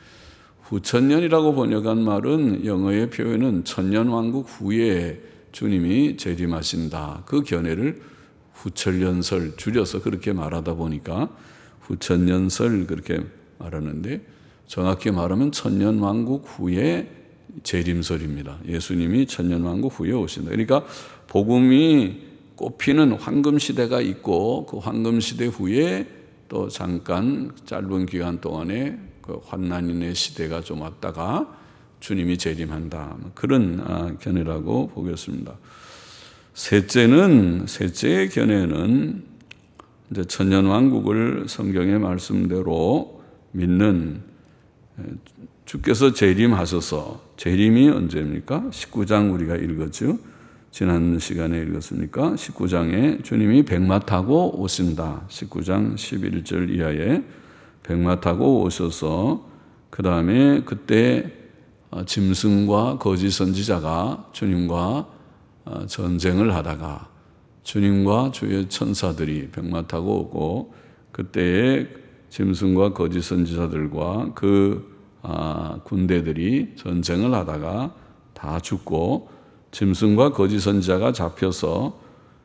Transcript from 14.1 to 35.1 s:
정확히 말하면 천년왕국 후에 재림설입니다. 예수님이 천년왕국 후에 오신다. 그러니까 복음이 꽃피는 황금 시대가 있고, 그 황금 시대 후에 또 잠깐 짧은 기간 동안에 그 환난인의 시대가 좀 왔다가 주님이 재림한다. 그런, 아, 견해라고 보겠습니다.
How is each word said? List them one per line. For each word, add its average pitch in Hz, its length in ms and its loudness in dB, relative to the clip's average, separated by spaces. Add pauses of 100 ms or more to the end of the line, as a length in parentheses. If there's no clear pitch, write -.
정확히 95 440 -2
말하면 95 420 0
천년왕국 110 960 0
후에 98 680 -2 (480)
재림설입니다. 80 1040 -4
예수님이 87 600 0
천년왕국 87 720 -2
후에 - 140 -2
오신다. 87 380 -4
그러니까 113 340 0 (440)
복음이 123 880 4 (380)
꽃피는 139 560 2
황금 143 460 2
시대가 127 420 0
있고, 110 680 0
그 - 120 -10
황금 113 420 0
시대 120 260 -2
후에 127 600 0 (400)
또 101 200 -4
잠깐 92 840 -4 (120)
짧은 95 420 -4
기간 87 340 -6
동안에 92 580 -6 (240)
그 - 220 -12
환난인의 87 720 -4
시대가 82 480 -6
좀 80 180 -10
왔다가 85 760 -6 (440)
주님이 90 380 -2
재림한다. 78 800 -8 (160)
그런, 101 500 2
아, 85 340 -4
견해라고 87 720 -2
보겠습니다. - 680 -8 (960)